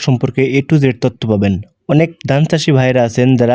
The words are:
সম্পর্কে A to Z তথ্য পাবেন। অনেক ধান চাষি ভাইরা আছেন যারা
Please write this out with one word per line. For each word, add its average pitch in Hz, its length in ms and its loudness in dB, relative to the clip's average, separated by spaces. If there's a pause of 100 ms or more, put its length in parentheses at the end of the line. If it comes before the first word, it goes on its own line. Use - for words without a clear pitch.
সম্পর্কে 131 360 -2 (160)
A - 100 0
to 165 120 0
Z 139 40 2 (160)
তথ্য 120 280 -4
পাবেন। 101 260 0 (340)
অনেক 156 200 2 (180)
ধান 139 180 0
চাষি 156 280 -2
ভাইরা 127 300 2
আছেন 123 340 0
যারা 120 180 2